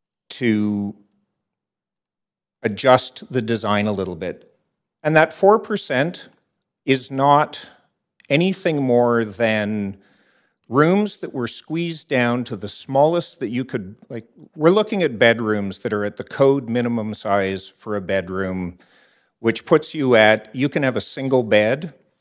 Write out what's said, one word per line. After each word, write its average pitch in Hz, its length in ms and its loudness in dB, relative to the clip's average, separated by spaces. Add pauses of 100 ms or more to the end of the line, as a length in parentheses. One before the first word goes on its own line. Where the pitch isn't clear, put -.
(300)
to 104 680 -2 (1700)
adjust 123 680 2
the 127 100 0
design 104 440 0
a 107 80 0
little 92 220 -4
bit. 85 420 -10 (460)
And 156 120 0
that 160 180 4
four 202 260 4
percent 170 680 -4 (580)
is 131 240 0
not 143 520 2 (680)
anything 160 540 0
more 120 400 2
than 104 760 -2 (720)
rooms 180 480 -2
that - 160 -14
were 120 140 -8
squeezed 165 600 -10
down 123 360 -2
to 117 120 -10
the 98 140 -12
smallest 156 680 -2
that 113 100 -6
you 123 140 -4
could, 104 320 -10 (140)
like, 117 160 -14 (300)
we're 160 140 4
looking 202 340 2
at 120 160 -4
bedrooms 107 600 2
that 104 140 -4
are 104 100 -2
at 104 140 -6
the 113 60 -12
code 139 440 2
minimum 117 460 -4
size 98 560 -2
for - 260 -10
a 101 60 -4
bedroom, 92 760 -4 (600)
which 113 260 -2
puts 156 280 2
you 135 220 2
at, 107 400 4
you 131 140 -2
can 151 120 -2
have 127 140 0
a 101 60 -2
single 131 420 -2
bed, 113 500 0 (280)